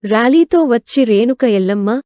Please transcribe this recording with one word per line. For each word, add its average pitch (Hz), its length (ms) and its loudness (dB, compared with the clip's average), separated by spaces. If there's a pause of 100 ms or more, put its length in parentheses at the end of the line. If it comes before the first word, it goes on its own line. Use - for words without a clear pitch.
ర్యాలీతో 262 600 2
వచ్చి 254 400 -2
రేణుక 226 460 0
ఎల్లమ్మ 202 400 -2 (160)